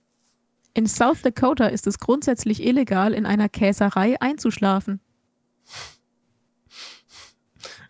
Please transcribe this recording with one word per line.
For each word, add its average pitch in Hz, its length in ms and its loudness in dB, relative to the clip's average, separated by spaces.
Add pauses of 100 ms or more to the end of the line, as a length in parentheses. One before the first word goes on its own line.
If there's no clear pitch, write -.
(720)
In 220 140 2
South 254 340 2
Dakota 254 460 2
ist - 180 -4
es 202 140 -2
grundsätzlich 247 640 0
illegal, 220 480 2
in 208 140 -2
einer 208 200 2
Käserei 202 720 0
einzuschlafen. 196 840 -2 (3000)